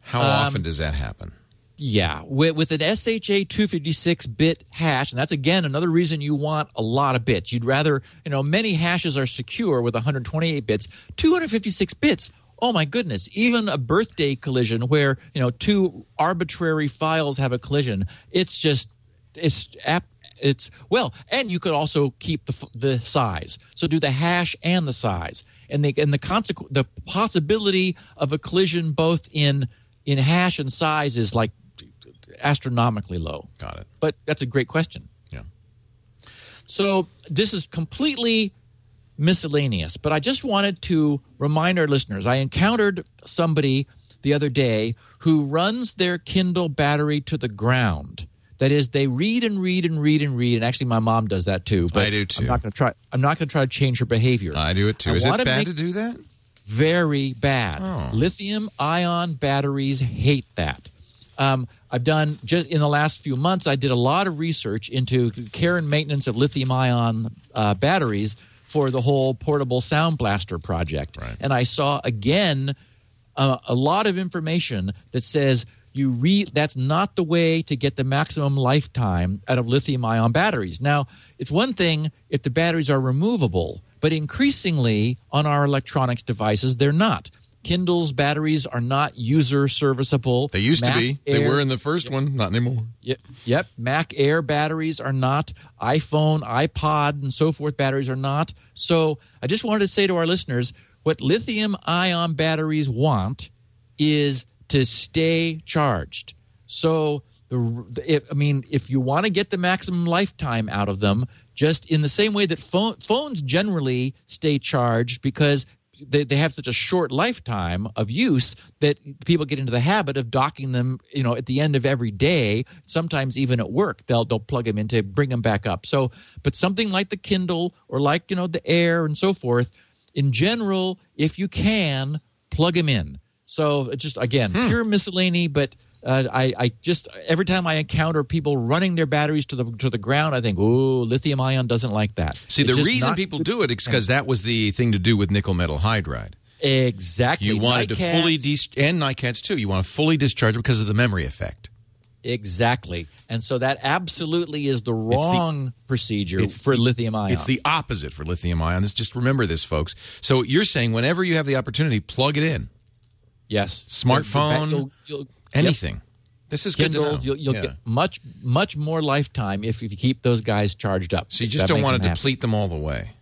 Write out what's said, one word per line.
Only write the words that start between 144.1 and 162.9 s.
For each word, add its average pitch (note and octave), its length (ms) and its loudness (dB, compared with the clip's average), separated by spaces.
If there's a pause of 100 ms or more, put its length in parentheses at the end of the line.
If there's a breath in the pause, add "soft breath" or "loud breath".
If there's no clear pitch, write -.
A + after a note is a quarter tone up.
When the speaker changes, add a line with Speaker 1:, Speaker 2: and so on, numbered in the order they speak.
Speaker 1:
was B2 140 0
the A2 300 0
thing A#2 200 2
to G2+ 80 2
do A2 160 4
with G2 160 2
nickel G2+ 220 2
metal D#2+ 260 0
hydride. D#2 540 -2 (280 soft breath)
Speaker 2:
Exactly. A#2+ 840 0
Speaker 1:
You G#2+ 100 0
wanted A#2+ 320 2
to A2 60 -4
fully E3 420 0
Speaker 2:
NiCads. C3 60 -6
Speaker 1:
dis-, C#3+ 340 -2
and D#3 240 2
NiCads C3 400 -2
too, G3 160 -4
you G#2+ 120 -2
wanna F#2 140 0
fully D#3 340 0
discharge A#2+ 380 2
because A#2 260 0
of G#2 60 -2
the G#2 60 0
memory G2+ 320 2
effect. - 440 -10 (540)
Speaker 2:
Exactly. G#2 840 -2 (200 soft breath)
And A#2 160 -6
so C3 140 -2
that C3 260 -2
absolutely D#3 840 -2
is B2+ 160 0
the A#2 120 -2
Speaker 1:
It's A#2 300 0
the, F3 60 2
Speaker 2:
wrong D#3 420 0 (140)
procedure G#2 520 -2
Speaker 1:
it's G2+ 180 0
Speaker 2:
for C3+ 180 2
Speaker 1:
the, A#2 60 2
Speaker 2:
lithium A#2 340 0
ion. G#2 160 -2
Speaker 1:
it's - 120 -2
the B2+ 220 0
opposite A#2+ 480 -4
for D2+ 100 -10
lithium E2+ 380 -2
ion. F2 200 0
This, G2+ 120 -2
just - 220 -4
remember B2 300 2
this, D#2+ 180 -2
folks. D#2 300 -2 (280 loud breath)
So C3 200 2
you're C#3 220 2
saying A#2 300 0
whenever D3+ 300 0
you F3 120 2
have D#3 100 0
the C3+ 120 0
opportunity, B2+ 420 0
plug C#3+ 380 -2
it D3 60 0
in. D3+ 260 -2 (800)